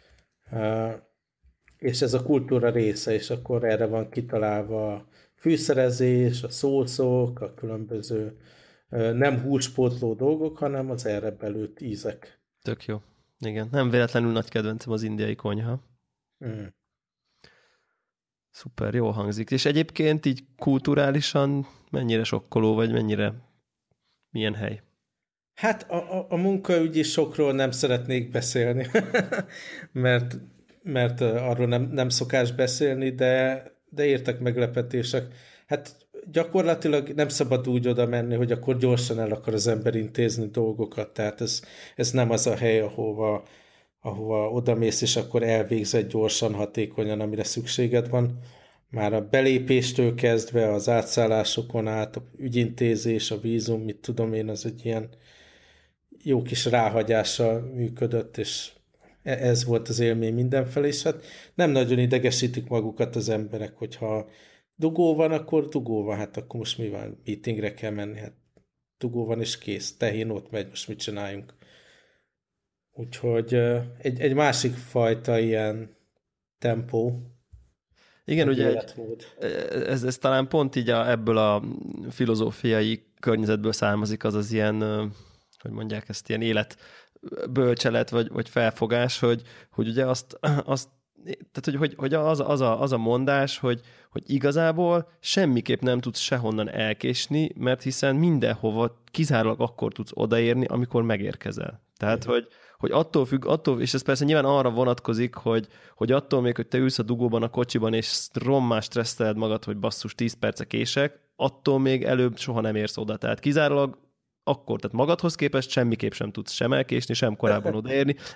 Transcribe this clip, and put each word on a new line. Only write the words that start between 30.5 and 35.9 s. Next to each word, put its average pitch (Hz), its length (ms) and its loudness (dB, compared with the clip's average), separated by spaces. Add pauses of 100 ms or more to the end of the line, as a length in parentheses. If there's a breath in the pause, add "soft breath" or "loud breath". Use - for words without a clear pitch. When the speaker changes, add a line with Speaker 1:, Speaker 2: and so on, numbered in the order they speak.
Speaker 1:
mert, 123 380 0
ö, 117 160 2
arról 123 300 0
nem, 120 160 2
nem 127 260 0
szokás 123 440 0
beszélni, 131 580 0
de, 131 540 2 (260)
de 147 140 -2
értek 123 360 0
meglepetések. 120 840 0 (400 loud breath)
Hát - 300 -4 (340)